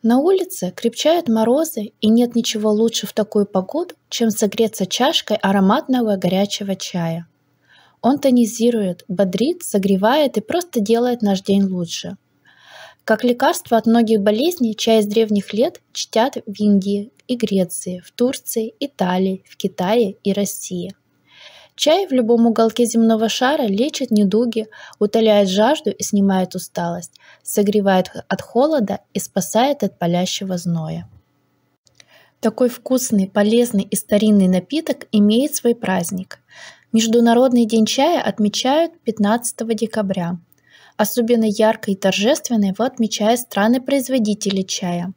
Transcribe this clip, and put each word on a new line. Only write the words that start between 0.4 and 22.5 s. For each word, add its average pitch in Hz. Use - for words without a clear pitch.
крепчают 311
морозы, 226
и 214
нет 240
ничего 214
лучше 220
в -
такую 208
погоду, 277
чем 226
согреться 214
чашкой 240
ароматного 208
горячего 190
чая. 165
Он 269
тонизирует, 233
бодрит, 202
согревает 214
и 214
просто 330
делает 240
наш 196
день 196
лучше. 180
Как 220
лекарство 247
от 214
многих 226
болезней, 220
чай 220
с 208
древних 208
лет 240
чтят 240
в 202
Индии 202
и 247
Греции, 185
в -
Турции, 240
Италии, 190
в -
Китае 196
и 196
России. 190
Чай 359
в -
любом 233
уголке 226